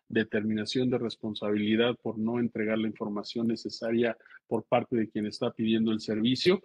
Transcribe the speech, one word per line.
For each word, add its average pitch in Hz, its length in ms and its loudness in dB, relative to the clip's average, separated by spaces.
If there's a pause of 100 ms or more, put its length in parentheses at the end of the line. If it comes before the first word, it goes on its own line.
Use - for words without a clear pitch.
determinación 110 800 0
de 127 80 0
responsabilidad 110 1080 0
por 110 140 -4
no 113 200 -2
entregar 110 400 -2
la 110 120 0
información 107 580 -4
necesaria 117 720 0 (300)
por 113 180 -2
parte 123 320 2
de 107 100 0
quien 107 180 -4
está 113 260 -4
pidiendo 113 420 2
el 107 80 -2
servicio. 127 640 2